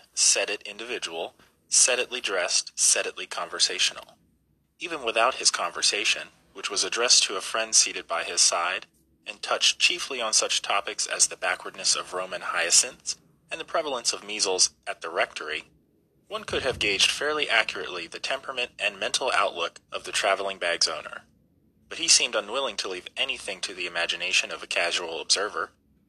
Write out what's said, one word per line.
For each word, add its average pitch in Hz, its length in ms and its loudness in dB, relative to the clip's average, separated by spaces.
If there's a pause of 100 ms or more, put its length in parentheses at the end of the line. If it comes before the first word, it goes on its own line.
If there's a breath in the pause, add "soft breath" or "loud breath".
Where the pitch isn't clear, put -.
(140)
set-it 101 480 2
individual, 101 720 -8 (340 soft breath)
set-itly 123 540 4
dressed, 92 560 0
set-itly 92 480 2
conversational. - 880 0 (600)
Even 165 240 -8
without 113 320 4
his - 160 2
conversation, 101 800 0 (260)
which 98 160 -6
was 98 120 0
addressed 113 420 4
to 104 120 -2
a 92 60 -4
friend 110 320 -2
seated 92 320 4
by 85 180 -2
his 90 160 0
side, 90 460 2 (400)
and 107 160 -14
touched - 360 2
chiefly 139 440 0
on 107 100 -2
such - 300 2
topics 104 440 -2
as - 220 2
the - 80 -8
backwardness 92 580 -2
of - 200 -6
Roman 92 260 -4
hyacinths 87 760 0 (320)
and 165 100 -8
the 156 60 -10
prevalence 143 480 -2
of 92 100 -10
measles 101 460 2 (160)
at 98 160 -8
the 82 80 -6
rectory, 80 580 -4 (600)
one 208 160 -8
could 165 180 -2
have 131 160 0
gauged 101 320 4
fairly 151 400 -2
accurately 90 560 -2
the - 120 -12
temperament 131 600 -6
and 101 200 -2
mental 123 340 0
outlook 85 500 0 (100)
of 98 120 -8
the 92 80 -10
traveling 98 460 0
bag's 85 300 2
owner. - 380 -8 (640)
But - 80 -10
he 165 100 -4
seemed 135 260 4
unwilling 107 440 -2
to 107 100 -4
leave 92 280 -8
anything 120 460 -4
to 98 120 -6
the 90 120 -6
imagination 87 640 -2
of 80 120 -8
a 85 40 -12
casual 87 540 -2
observer, 92 520 -2 (360)